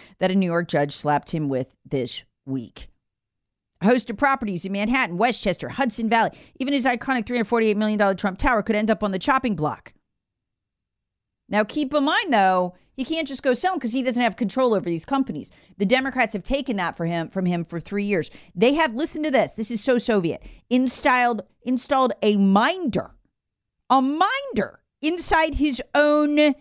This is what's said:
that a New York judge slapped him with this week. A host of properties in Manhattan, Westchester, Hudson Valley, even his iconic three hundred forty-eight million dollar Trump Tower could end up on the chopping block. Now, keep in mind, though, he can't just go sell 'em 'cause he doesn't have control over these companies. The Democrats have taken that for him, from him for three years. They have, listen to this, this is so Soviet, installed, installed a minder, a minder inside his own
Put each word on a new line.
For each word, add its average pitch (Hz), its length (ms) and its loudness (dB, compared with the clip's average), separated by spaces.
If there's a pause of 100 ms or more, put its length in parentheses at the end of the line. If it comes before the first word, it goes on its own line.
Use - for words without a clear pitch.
(200)
that 185 100 2
a 185 60 0
New 190 100 4
York 170 220 0
judge 147 240 0
slapped 147 400 -2
him 156 180 -2
with 131 340 -4
this 131 400 -4 (220)
week. 131 440 -8 (920)
A 175 40 2
host 240 260 2
of 202 60 -10
properties 247 480 -2
in 190 60 -6
Manhattan, 208 460 -2
Westchester, 202 520 0
Hudson 226 400 -2
Valley, 226 280 2 (220)
even 269 160 -2
his 254 100 0
iconic 247 400 -2
three 247 120 -4
hundred 233 100 0
forty-eight 220 300 2
million 214 200 0
dollar 196 160 4
Trump 190 240 -4
Tower 247 240 2
could 220 140 -2
end 214 160 2
up 214 120 -2
on 208 60 0
the 196 80 -2
chopping 262 380 0
block. 147 380 -6 (1600)
Now, 208 160 2
keep 294 280 -4
in 285 120 2
mind, 359 280 0
though, 185 420 4 (180)
he 262 100 -8
can't 320 240 -4
just 277 160 -8
go 254 100 2
sell 359 200 -2
'em 330 80 -4
'cause 226 100 -4
he 262 100 -2
doesn't 247 220 0
have 226 140 0
control 247 360 0
over 175 120 0
these 165 180 -4
companies. 165 480 -4 (260)
The 196 80 0
Democrats 254 460 0
have 196 120 -6
taken 269 340 -4
that 170 180 -4
for 170 100 -6
him, 165 220 -2
from 185 180 -4
him 175 200 0
for 170 160 -8
three 202 240 -4
years. 190 240 -2 (260)
They 233 200 4
have, 311 200 0
listen 320 280 -4
to 302 80 -2
this, 247 200 2
this - 180 -6
is 233 140 -6
so 254 140 2
Soviet, 196 440 0 (280)
installed, 247 720 2 (220)
installed 254 580 0
a 208 160 4
minder, 214 720 2 (800)
a 262 120 4
minder 370 760 -2 (220)
inside 320 540 0
his 254 260 0 (120)
own 294 680 4